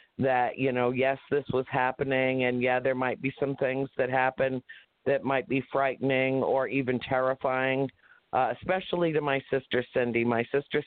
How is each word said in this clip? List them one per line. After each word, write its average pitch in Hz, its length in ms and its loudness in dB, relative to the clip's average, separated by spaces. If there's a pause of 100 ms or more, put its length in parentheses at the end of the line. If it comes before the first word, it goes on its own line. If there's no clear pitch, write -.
(180)
that, 127 380 0
you 131 160 0
know, 123 180 2
yes, 131 280 0 (120)
this 143 180 0
was 131 200 0
happening, 131 760 0
and 123 180 0
yeah, 127 160 2
there 131 160 0
might 127 260 -2
be 131 200 -4
some 139 160 -2
things 135 400 -2
that 127 120 0
happen 131 540 0 (420)
that 135 200 0
might 131 240 0
be 131 120 0 (120)
frightening 131 720 0
or 123 260 0
even 127 320 -2
terrifying, 131 880 0 (440)
uh, 120 240 2
especially 175 540 -2
to 151 100 0
my 139 180 0 (100)
sister 127 320 -2 (120)
Cindy. 117 300 2
My 117 280 2
sister 143 340 -2